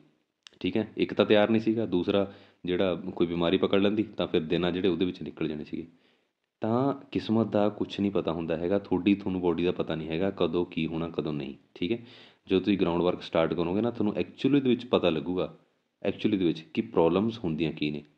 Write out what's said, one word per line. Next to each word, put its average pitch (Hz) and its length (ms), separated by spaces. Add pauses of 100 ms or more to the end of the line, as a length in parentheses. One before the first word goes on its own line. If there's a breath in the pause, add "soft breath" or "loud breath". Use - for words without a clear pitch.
(600)
ਠੀਕ 117 160
ਹੈ, 107 200
ਇੱਕ - 180
ਤਾਂ 101 120
ਤਿਆਰ 104 240
ਨਹੀਂ 110 120
ਸੀਗਾ, 110 240
ਦੂਸਰਾ 95 460 (320 loud breath)
ਜਿਹੜਾ 90 300
ਕੋਈ 90 320
ਬਿਮਾਰੀ 85 300
ਪਕੜ 98 240
ਲੈਂਦੀ, 101 220
ਤਾਂ 90 240
ਫਿਰ 90 140
ਦਿਨ 82 240
ਆ 87 60
ਜਿਹੜੇ 92 180
ਉਹਦੇ 87 160
ਵਿੱਚ 90 180
ਨਿਕਲ 76 260
ਜਾਣੇ 76 160
ਸੀਗੇ। 80 220 (760 soft breath)
ਤਾਂ 123 340 (180)
ਕਿਸਮਤ 107 340
ਦਾ 104 220
ਕੁਛ 104 320
ਨਹੀਂ 101 100
ਪਤਾ 85 220
ਹੁੰਦਾ 82 240
ਹੈਗਾ, 87 220
ਤੁਹਾਡੀ, 95 360
ਤੁਹਾਨੂੰ 95 260
ਬਾਡੀ 87 240
ਦਾ 87 80
ਪਤਾ 82 220
ਨਹੀਂ 80 140
ਹੈਗਾ 87 220
ਕਦੋਂ 87 340
ਕੀ 80 220
ਹੋਣਾ, 82 220
ਕਦੋਂ 76 240
ਨਹੀਂ, 69 220 (200)
ਠੀਕ 92 180
ਹੈ। 113 140 (400 loud breath)
ਜਦੋਂ 95 140
ਤੁਸੀਂ 101 180
ਗਰਾਊਂਡ 85 240
ਵਰਕ 90 200
ਸਟਾਰਟ 82 320
ਕਰੋਗੇ 87 260
ਨਾ, 117 100
ਤੁਹਾਨੂੰ 104 260
ਐਕਚੁਅਲੀ - 440
ਦੇ 131 80
ਵਿੱਚ - 180
ਪਤਾ 92 240
ਲੱਗੂਗਾ, 80 460 (460)
ਐਕਚੁਅਲੀ 107 340
ਦੇ 92 80
ਵਿੱਚ 80 160
ਕਿ - 200
ਪ੍ਰੋਬਲਮਸ 95 580
ਹੁੰਦੀਆਂ 80 340
ਕੀ 73 180
ਨੇ, 73 140 (140)